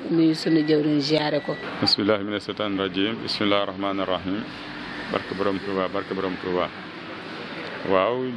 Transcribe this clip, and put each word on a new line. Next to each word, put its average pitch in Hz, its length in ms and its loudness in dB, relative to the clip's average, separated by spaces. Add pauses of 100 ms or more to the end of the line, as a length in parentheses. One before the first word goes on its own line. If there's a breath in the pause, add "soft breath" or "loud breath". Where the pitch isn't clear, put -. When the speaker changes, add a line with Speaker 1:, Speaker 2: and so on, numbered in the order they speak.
(100)
Speaker 1:
nuyu 165 240 6
sunu 160 280 4
jëwriñ, 151 380 4
ziyaare 151 420 2
ko. 151 140 -4 (240)
Speaker 2:
Bismillahi 104 420 4
mina 104 160 -2
seytaani 101 400 -2
rajim. 98 440 2
Bismillahi 101 440 2
rahmaani 98 400 -2
rahim. 92 380 -2 (680)
Barke 101 260 -2
Borom 98 220 0
Touba, 95 300 -2
barke 98 260 -4
Borom 92 300 -2
Touba. 90 240 0 (1200)
Waaw, 101 340 2 (140)